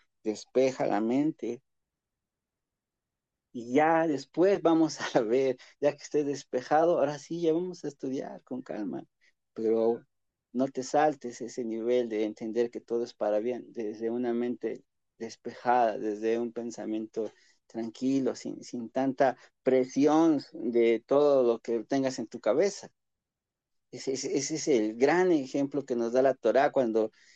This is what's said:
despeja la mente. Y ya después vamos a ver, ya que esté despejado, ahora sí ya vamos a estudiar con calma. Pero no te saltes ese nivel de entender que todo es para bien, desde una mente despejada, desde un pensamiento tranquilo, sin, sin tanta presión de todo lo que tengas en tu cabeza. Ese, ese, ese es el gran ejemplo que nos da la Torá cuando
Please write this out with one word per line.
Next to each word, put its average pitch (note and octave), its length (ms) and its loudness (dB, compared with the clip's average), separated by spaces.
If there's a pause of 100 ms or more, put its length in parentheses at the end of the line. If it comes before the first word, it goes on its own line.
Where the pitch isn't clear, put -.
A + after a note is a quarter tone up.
(240)
despeja C3 600 0
la G#2 160 -2
mente. B2 640 -2 (1900)
Y A#2+ 220 -8
ya D#3+ 320 4
después D#3+ 560 2
vamos D#3+ 360 4 (180)
a C#3 40 4
ver, B2+ 360 2 (240)
ya C#3+ 160 2
que - 60 -20
esté D3 220 -2
despejado, C#3+ 720 0
ahora C#3+ 200 0
sí E3 220 -10
ya E3 120 2
vamos F3 320 -4
a D3+ 40 -8
estudiar C#3+ 560 -8
con - 180 -10
calma. - 420 -8 (500)
Pero A2+ 500 0 (480)
no C3 160 0
te C3+ 140 -6
saltes D3 580 -2
ese B2 240 -8
nivel A#2 440 0
de A2 160 -2
entender A2+ 460 -2
que G2 100 -12
todo A#2+ 240 -4
es A#2 100 -10
para G#2+ 260 -2
bien, A#2+ 320 -6
desde A2+ 380 -6
una A#2+ 220 -2
mente A#2 520 -4 (340)
despejada, A#2 800 -2
desde G#2+ 400 -2
un A#2+ 140 -4
pensamiento A2 800 -8 (340)
tranquilo, B2 680 -2
sin, - 300 -12
sin A#2 260 -10
tanta C3+ 460 0 (260)
presión C#3 800 4 (120)
de A#2 540 2
todo C#3 380 4
lo A#2 160 2
que A2+ 240 -4
tengas C3+ 340 -2
en A2+ 80 -8
tu - 140 -12
cabeza. D3 500 0 (1000)
Ese, B2 200 -6
ese, C3 260 -4
ese C#3+ 180 -4
es D3+ 120 -4
el A2 280 2
gran E3+ 360 4
ejemplo C#3 520 -2
que B2 120 -4
nos A#2 160 0
da C3 100 4
la C3+ 120 4
Torá C3 360 2
cuando A2+ 400 2 (240)